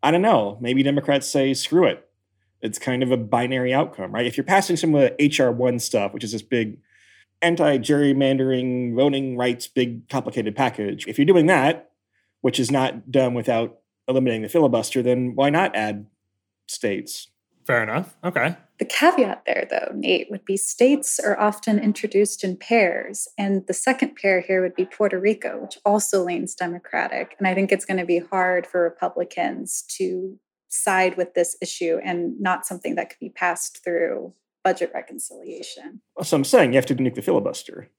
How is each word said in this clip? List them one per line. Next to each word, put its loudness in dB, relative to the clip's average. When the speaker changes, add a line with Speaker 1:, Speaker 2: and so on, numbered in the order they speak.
Speaker 1:
I 4
don't 4
know. 2
Maybe 2
Democrats 2
say, 2
"Screw 2
it." -2
It's -6
kind -2
of 0
a 4
binary 0
outcome, -2
right? -2
If -4
you're -2
passing 2
some 2
of 6
the 4
H 2
R 4
one 0
stuff, -2
which -10
is -6
this -6
big -2
anti-gerrymandering, 2
voting 0
rights, 0
big -4
complicated -4
package, -2
if -8
you're 6
doing 6
that, 2
which 0
is 0
not -2
done 2
without -2
eliminating 0
the -8
filibuster, 2
then 0
why 4
not 2
add -4
states? -6
Speaker 2:
Fair 2
enough. -4
Okay. 0
Speaker 3:
The -2
caveat 2
there, -2
though, -4
Nate, -2
would -10
be -2
states 2
are 0
often 0
introduced 0
in -4
pairs. 0
And -2
the -4
second 0
pair 2
here 0
would -4
be 0
Puerto -2
Rico, -2
which -14
also 2
leans -4
Democratic. -6
And 0
I 0
think 2
it's -2
gonna -2
be 0
hard 0
for -2
Republicans -4
to -6
side 0
with -4
this 0
issue -4
and -4
not -2
something -8
that -6
could -20
be -12
passed -6
through -4
budget 0
reconciliation. -14
Speaker 1:
So 0
I'm 2
saying 6
you 4
have 4
to 0
nuke 0
the -8
filibuster. -4